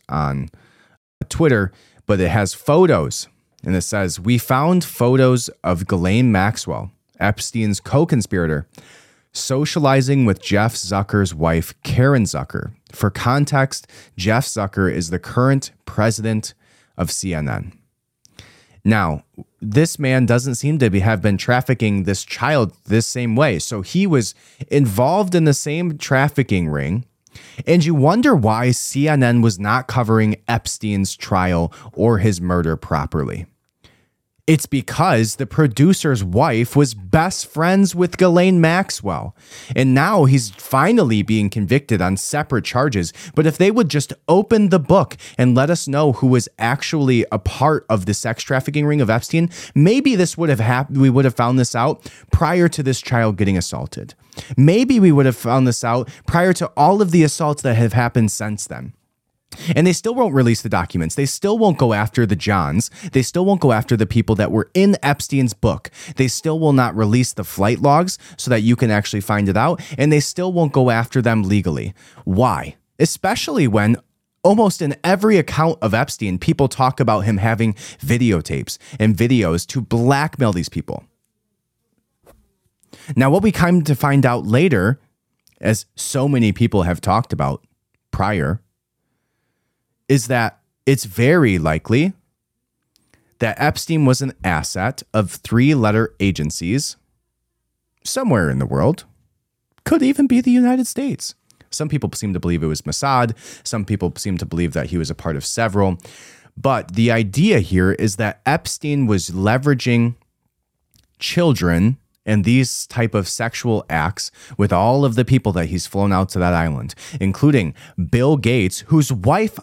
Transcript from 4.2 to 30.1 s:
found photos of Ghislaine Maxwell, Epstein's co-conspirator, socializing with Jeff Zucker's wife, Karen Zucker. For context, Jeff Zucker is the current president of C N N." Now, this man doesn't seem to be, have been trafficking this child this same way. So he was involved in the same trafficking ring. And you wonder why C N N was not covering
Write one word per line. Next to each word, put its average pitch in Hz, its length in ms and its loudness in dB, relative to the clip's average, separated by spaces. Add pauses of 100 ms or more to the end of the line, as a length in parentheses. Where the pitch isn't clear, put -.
found 156 460 0
photos 127 640 2 (140)
of 87 240 -2
Ghislaine 104 460 2
Maxwell, 95 600 -2 (260)
Epstein's 104 600 -2
co-conspirator, 98 880 -2 (640)
socializing 135 920 0
with 101 180 0
Jeff 107 320 0
Zucker's 98 600 -2
wife, 82 480 -2
Karen 127 420 2
Zucker. - 480 -8 (180)
For - 200 -2
context, 135 760 -2 (300)
Jeff 107 300 0
Zucker 98 440 -2
is 82 200 -6
the 87 80 -4
current 135 540 -2 (120)
president 110 720 -4 (420)
of 85 140 -4
C 92 240 -6
N 76 140 -4
N." 55 240 -8 (1080)
Now, 92 420 0 (360)
this 113 380 0
man 131 260 2
doesn't 120 300 0
seem 151 240 -2
to 123 100 2
be, 98 120 2
have 104 200 0
been 101 160 0
trafficking 113 680 0
this 92 200 -4
child 123 480 -2 (140)
this 110 200 0
same 117 300 -4
way. 131 220 2
So 104 240 -8
he 185 240 -2
was 135 280 0 (340)
involved 143 640 0
in 170 100 2
the 147 80 4
same 156 460 -4
trafficking 131 680 0
ring. 76 380 -4 (640)
And 165 180 4
you 165 100 0
wonder 202 400 4
why 117 360 2
C 139 360 -2
N 147 160 2
N 120 200 4
was 107 160 2
not 107 280 -2
covering 110 500 2 (120)